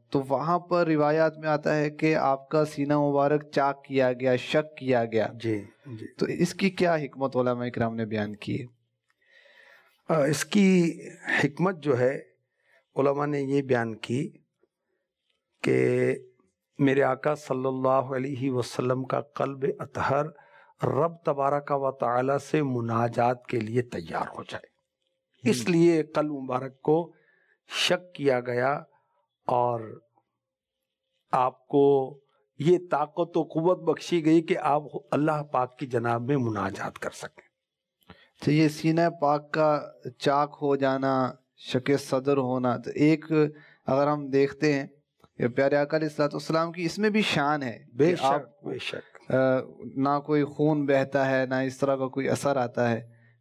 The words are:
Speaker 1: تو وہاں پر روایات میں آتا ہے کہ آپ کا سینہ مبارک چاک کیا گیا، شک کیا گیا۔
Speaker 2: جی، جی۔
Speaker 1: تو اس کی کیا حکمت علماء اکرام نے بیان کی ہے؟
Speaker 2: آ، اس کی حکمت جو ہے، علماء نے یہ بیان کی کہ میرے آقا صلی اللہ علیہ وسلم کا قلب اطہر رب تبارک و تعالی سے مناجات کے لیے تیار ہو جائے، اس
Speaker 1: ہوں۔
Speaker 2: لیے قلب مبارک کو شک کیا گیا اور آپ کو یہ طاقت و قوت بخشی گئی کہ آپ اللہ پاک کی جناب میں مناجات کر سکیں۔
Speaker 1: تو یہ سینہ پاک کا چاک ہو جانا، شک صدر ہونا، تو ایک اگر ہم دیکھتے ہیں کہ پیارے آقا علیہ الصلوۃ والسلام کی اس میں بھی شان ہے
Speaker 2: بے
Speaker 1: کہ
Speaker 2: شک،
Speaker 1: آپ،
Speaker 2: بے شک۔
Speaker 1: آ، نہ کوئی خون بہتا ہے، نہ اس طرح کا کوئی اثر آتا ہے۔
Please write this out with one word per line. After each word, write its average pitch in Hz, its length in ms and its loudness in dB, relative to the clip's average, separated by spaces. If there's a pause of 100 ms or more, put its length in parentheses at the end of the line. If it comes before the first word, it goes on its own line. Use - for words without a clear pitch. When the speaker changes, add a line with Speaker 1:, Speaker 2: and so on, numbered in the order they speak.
Speaker 1:
تو 139 200 0
وہاں 147 300 0
پر 175 280 0
روایات 156 500 2
میں 156 120 -4
آتا 151 260 0
ہے 151 140 0
کہ 156 260 0
آپ 135 340 0
کا 156 160 2
سینہ 147 320 -2
مبارک 143 540 2
چاک 139 320 0
کیا 131 300 2
گیا، 127 220 2
شک 151 420 -2
کیا 127 280 2
گیا۔ 110 280 0
Speaker 2:
جی، 110 320 -4 (200)
جی۔ 113 280 -16
Speaker 1:
تو - 120 -4
اس 170 280 -2
کی 190 160 0
کیا 180 260 2
حکمت 135 400 -4
علماء 123 300 0
اکرام 113 300 -2
نے 113 100 -4
بیان 107 300 -4
کی - 260 -8
ہے؟ - 40 -12 (1500)
Speaker 2:
آ، 156 100 2
اس 147 220 -2
کی 185 540 4 (440)
حکمت 160 400 -2
جو 139 160 0
ہے، 127 200 0 (760)
علماء 143 300 0
نے 147 160 -2
یہ 139 200 0
بیان 120 340 -2
کی 123 360 -6 (1300)
کہ 127 520 2 (640)
میرے 135 260 2
آقا 135 320 0
صلی 131 300 -6
اللہ 131 220 -2
علیہ 131 640 -2
وسلم 127 520 -2
کا 131 180 -2
قلب 135 440 -6 (140)
اطہر 135 460 -2 (600)
رب 135 240 2 (140)
تبارک 143 500 0
و 139 160 -2
تعالی 127 420 0 (180)
سے 156 120 2
مناجات 120 840 0
کے 123 140 -4
لیے 110 220 -2
تیار - 440 -8 (120)
ہو - 60 -12
جائے، - 320 -14 (760)
اس 247 120 0
Speaker 1:
ہوں۔ 202 100 -2
Speaker 2:
لیے 165 320 4
قلب 151 280 -2
مبارک 131 500 -8
کو 165 300 2 (560)
شک - 480 -2
کیا 139 240 2
گیا 123 420 -2 (640)
اور 120 540 -2 (1300)
آپ 127 360 0
کو 139 520 2 (400)
یہ 175 180 4 (140)
طاقت 156 460 -2
و 165 60 2
قوت 165 360 0
بخشی 160 460 -2
گئی 160 160 6
کہ 160 200 -2
آپ 147 220 0 (280)
اللہ 151 200 2
پاک 147 480 -4
کی 147 60 -8
جناب 117 360 -2
میں 131 160 0
مناجات 104 640 -4
کر - 140 -8
سکیں۔ - 360 -18 (960)
Speaker 1:
تو 143 60 2
یہ 156 160 4
سینہ 160 340 0 (200)
پاک 147 320 0
کا 151 280 2 (380)
چاک 143 420 0
ہو 143 140 2
جانا، 135 560 0 (260)
شک - 420 -4
صدر 135 380 0
ہونا، 127 400 0
تو 123 180 -10
ایک 151 300 4 (600)
اگر 139 220 2
ہم 147 220 -2
دیکھتے 139 440 2
ہیں 139 140 -2 (500)
کہ 123 100 0
پیارے 139 280 2
آقا 143 220 0
علیہ 156 100 0
الصلوۃ 151 200 0
والسلام 160 440 -2
کی 175 120 -8
اس 160 160 -4
میں 214 100 2
بھی 214 120 2
شان 151 420 0
ہے 120 200 -8 (100)
Speaker 2:
بے 139 160 4
Speaker 1:
کہ 180 60 2
Speaker 2:
شک، 151 80 -2
Speaker 1:
آپ، 139 400 -2
Speaker 2:
بے - 140 -8
شک۔ - 540 -12
Speaker 1:
آ، 135 40 2 (600)
نہ 143 300 0
کوئی 147 180 2
خون 147 420 0
بہتا 135 460 2
ہے، 131 140 2
نہ 127 100 -2
اس 131 220 -2
طرح 135 180 2
کا 131 120 -2
کوئی 131 220 -4
اثر 135 260 0
آتا 120 360 0
ہے۔ 117 240 -4 (260)